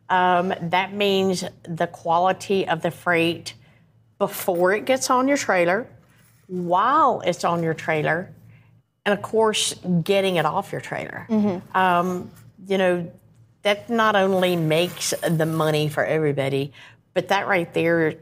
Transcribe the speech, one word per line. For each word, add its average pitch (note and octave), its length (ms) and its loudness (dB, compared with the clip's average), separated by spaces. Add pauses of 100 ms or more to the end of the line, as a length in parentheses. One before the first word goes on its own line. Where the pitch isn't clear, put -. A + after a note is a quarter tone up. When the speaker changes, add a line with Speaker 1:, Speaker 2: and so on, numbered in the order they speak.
(100)
Speaker 1:
Um, F3+ 520 2
that F3+ 320 -2
means F#3+ 500 0 (200)
the E3+ 240 -4
quality F#3 760 0
of E3 180 -2
the F3 60 -2
freight E3 640 -2 (640)
before F3+ 540 0
it G#3+ 140 0
gets C4 240 0
on B3+ 180 2
your C#4+ 80 2
trailer, F#3+ 540 0 (580)
while G3 760 2
it's F3 180 -2
on E3+ 200 0
your D#3+ 100 0
trailer, D#3 580 -2 (760)
and G3+ 80 2
of G3 80 -2
course, A3 520 0 (300)
getting F#3+ 340 2
it D3+ 80 2
off D#3+ 260 -4
your C#3 100 -6
trailer. - 480 -10
Speaker 2:
Mm-hmm. G#3 480 0
Speaker 1:
Um, F3+ 540 0 (360)
you F#3+ 100 0
know, F3+ 340 0 (520)
that G#3 260 0
not A3 260 2
only F#3 400 2
makes E3 580 0 (140)
the D#3+ 180 0
money D#3 440 0
for D3 160 -2
everybody, C#3 680 -2 (420)
but - 160 -2
that G3 180 0
right F3 260 -2
there E3 480 0